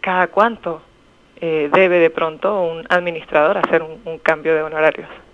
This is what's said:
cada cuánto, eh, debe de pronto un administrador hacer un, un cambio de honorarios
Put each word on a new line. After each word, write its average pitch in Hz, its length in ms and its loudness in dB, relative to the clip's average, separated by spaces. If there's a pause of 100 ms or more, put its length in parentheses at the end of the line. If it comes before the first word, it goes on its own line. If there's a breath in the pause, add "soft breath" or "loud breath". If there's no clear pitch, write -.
cada 185 280 0
cuánto, 202 520 -2 (540)
eh, 156 360 -2
debe 180 280 4
de 165 100 6
pronto 165 500 -2
un 165 300 -4
administrador 175 680 0
hacer 165 240 0
un, 156 200 -14
un 165 140 -10
cambio 160 380 0
de 156 80 -2
honorarios 156 460 0 (240)